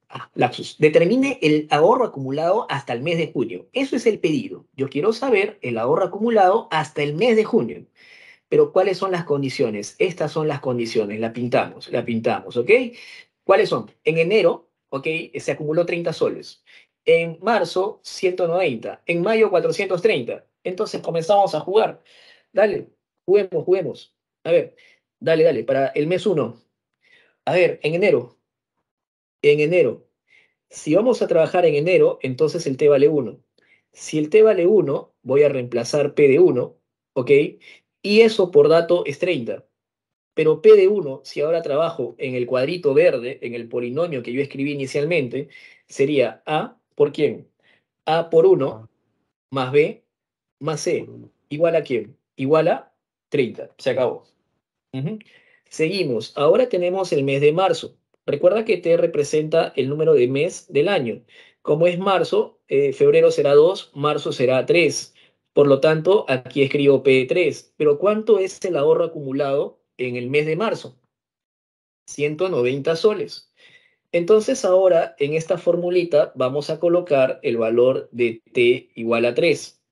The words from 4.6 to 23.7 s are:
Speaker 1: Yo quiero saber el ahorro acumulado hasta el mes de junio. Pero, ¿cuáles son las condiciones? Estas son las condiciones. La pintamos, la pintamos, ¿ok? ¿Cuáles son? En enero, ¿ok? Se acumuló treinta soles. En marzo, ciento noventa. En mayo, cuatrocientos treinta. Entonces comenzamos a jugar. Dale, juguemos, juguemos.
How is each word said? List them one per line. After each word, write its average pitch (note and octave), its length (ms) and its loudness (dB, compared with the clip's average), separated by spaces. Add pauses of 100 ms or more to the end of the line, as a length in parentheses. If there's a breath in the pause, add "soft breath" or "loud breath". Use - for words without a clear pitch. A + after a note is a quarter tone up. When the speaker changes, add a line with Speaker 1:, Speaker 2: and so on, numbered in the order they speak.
Speaker 1:
Yo C3 120 -6
quiero E3+ 240 -2
saber A3 500 -2
el A#2 160 -6
ahorro D3+ 260 0
acumulado G#3 680 0
hasta D#3 320 -6
el D3 120 -4
mes A3 220 2
de G#3+ 80 2
junio. C3+ 420 -4 (640 soft breath)
Pero, D3+ 240 2
¿cuáles F#3 260 0
son F#3+ 120 -4
las E3+ 140 -4
condiciones? B2+ 760 -4
Estas E3 320 -2
son D#3 160 -4
las C#3 140 -4
condiciones. A2+ 580 -4
La A2+ 140 -6
pintamos, A#2 580 -4
la A#2+ 140 -4
pintamos, A2+ 520 -4
¿ok? A#2+ 140 0 (720 loud breath)
¿Cuáles G3 280 2
son? B2 200 -6 (140)
En D#3+ 140 -2
enero, F3+ 500 2 (220)
¿ok? C#3 180 -8 (300)
Se - 140 -6
acumuló D#3 340 -2
treinta E3+ 260 -4
soles. - 500 -6 (420 soft breath)
En E3 380 0
marzo, G3 600 -2
ciento F3+ 440 -4
noventa. E3 600 -4
En E3+ 160 -2
mayo, A3 280 2
cuatrocientos F3 520 -2
treinta. C3 420 -2 (200)
Entonces F#3 380 -8
comenzamos F#3 520 0
a G3+ 60 -2
jugar. G3 420 -2 (500 soft breath)
Dale, F#3 360 0 (360)
juguemos, F#3 400 0
juguemos. F3+ 520 -4 (280)